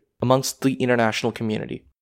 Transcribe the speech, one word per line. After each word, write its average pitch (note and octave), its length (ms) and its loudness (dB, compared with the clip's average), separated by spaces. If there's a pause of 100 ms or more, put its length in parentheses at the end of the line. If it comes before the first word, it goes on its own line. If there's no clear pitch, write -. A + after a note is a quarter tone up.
(200)
amongst C3 420 2
the C3+ 200 2
international A#2 500 2
community, G#2+ 540 -6 (160)